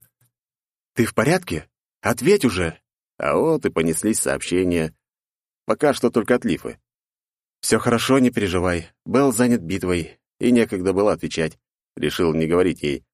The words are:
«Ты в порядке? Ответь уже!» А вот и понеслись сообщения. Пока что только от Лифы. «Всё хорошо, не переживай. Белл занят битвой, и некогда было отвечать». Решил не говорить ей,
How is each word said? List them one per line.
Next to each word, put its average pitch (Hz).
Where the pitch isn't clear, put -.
«Ты 113
в -
порядке? 117
Ответь 139
уже!» 87
А 71
вот 156
и 87
понеслись 82
сообщения. 85
Пока 135
что 117
только 120
от 120
Лифы. 73
«Всё 110
хорошо, 120
не 123
переживай. 90
Белл 131
занят 120
битвой, 87
и 123
некогда 101
было 98
отвечать». 80
Решил 80
не 80
говорить 87
ей, 71